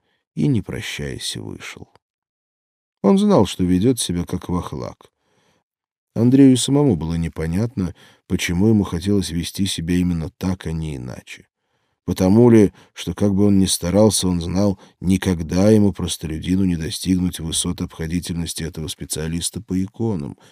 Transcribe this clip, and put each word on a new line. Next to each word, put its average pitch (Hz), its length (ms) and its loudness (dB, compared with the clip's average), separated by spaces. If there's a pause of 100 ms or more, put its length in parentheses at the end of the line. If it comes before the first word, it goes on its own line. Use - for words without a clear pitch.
(340)
и, 147 140 -2
не 123 140 0
прощаясь, - 760 -10
вышел. - 500 -16 (1120)
Он 196 160 4
знал, 196 280 4
что - 180 -4
ведёт 92 340 2
себя 87 280 -4
как - 240 -8
вахлак. - 600 -8 (1080)
Андрею 127 420 6
самому 139 400 2
было 80 180 -6
непонятно, 85 800 -4 (320)
почему 90 400 0
ему 107 160 4
хотелось 90 460 -2
вести 85 360 -4
себя 87 300 -2
именно 87 340 0
так, - 360 -6
а 85 60 -6
не 80 260 -8
иначе. - 500 -16 (560)
Потому 98 460 4
ли, 110 240 6 (200)
что - 200 -8
как 101 200 0
бы 98 120 2
он 101 120 4
ни 95 80 4
старался, 92 600 2
он 87 140 0
знал, 92 380 -2 (200)
никогда 92 720 0
ему, 101 220 4
простолюдину, 82 720 -4
не 90 100 0
достигнуть 87 640 -2
высот 82 420 -6
обходительности 82 840 -6
этого 78 240 -10
специалиста 82 760 -8
по 92 200 -4
иконам 95 560 -8 (140)